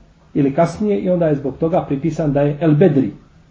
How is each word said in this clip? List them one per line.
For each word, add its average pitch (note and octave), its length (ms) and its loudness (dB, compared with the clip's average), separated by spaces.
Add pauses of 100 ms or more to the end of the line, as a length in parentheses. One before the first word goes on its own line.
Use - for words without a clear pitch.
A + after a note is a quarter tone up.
(340)
ili C#3 200 0
kasnije G3+ 460 0
i F#3+ 100 -2
onda F3 180 2
je D3+ 80 0
zbog C3 220 -6
toga E3 300 -2
pripisan D3+ 460 -2
da C#3+ 80 0
je D3 200 0
El D#3 140 4
Bedri, D3 360 4 (400)